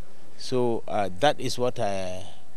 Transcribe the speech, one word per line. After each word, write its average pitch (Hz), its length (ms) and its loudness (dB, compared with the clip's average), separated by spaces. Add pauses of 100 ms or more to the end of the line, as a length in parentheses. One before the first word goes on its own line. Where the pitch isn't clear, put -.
(380)
So, 123 500 0
uh, 98 220 0 (100)
that 143 220 4
is 127 180 -2
what 123 180 0
I, 95 480 -2 (320)